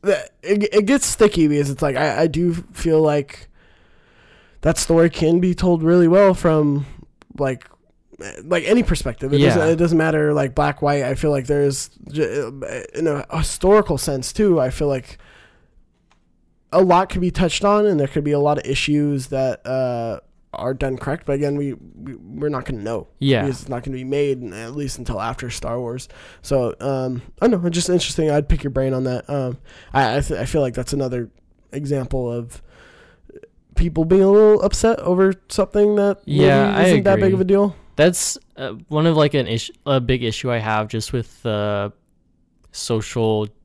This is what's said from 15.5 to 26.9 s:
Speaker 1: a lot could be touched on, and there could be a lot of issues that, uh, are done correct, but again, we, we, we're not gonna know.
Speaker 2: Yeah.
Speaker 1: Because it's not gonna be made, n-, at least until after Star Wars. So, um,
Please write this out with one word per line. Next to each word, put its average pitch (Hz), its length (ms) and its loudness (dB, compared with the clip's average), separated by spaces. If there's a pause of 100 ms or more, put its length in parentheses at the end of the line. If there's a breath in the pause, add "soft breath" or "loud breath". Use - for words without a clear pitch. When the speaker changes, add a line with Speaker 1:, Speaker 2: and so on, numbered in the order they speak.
Speaker 1:
a 175 100 4
lot 185 280 4
could 175 120 -4
be 180 100 0
touched 185 340 0
on, 208 200 4
and 185 140 2
there 139 80 0
could 143 160 -2
be 147 80 0
a 143 80 2
lot 147 200 2
of - 60 -10
issues 143 640 0
that, 131 380 -4
uh, 123 540 -4 (360)
are 135 200 -4
done 131 220 -4
correct, 143 280 -6
but 143 80 -2
again, 143 220 -2
we, 143 180 -4
we, - 400 -16
we're 147 360 -8
not 127 160 -6
gonna 123 120 -6
know. 107 300 -6 (100)
Speaker 2:
Yeah. 135 240 2
Speaker 1:
Because 135 200 -4
it's - 80 -18
not 127 120 -8
gonna 131 160 -10
be 127 60 -10
made, 135 400 -2
n-, 95 100 -12
at 113 220 -12
least 143 240 -8
until 113 200 -6
after 120 300 -8
Star 117 300 -8
Wars. 123 280 -10 (360 loud breath)
So, 123 360 0
um, 131 440 -4 (180)